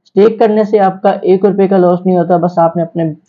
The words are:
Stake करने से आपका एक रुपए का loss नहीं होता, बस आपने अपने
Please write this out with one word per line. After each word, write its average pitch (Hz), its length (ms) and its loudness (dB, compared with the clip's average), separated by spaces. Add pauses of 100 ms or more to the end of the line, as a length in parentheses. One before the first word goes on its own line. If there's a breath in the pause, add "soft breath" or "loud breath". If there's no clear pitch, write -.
Stake 214 320 2
करने 214 260 0
से 208 160 0
आपका 190 440 0
एक 190 200 2
रुपए 196 240 0
का 196 100 0
loss 180 280 2
नहीं 185 100 0
होता, 175 220 0
बस 175 200 -4
आपने 165 240 0
अपने 165 280 -4 (180)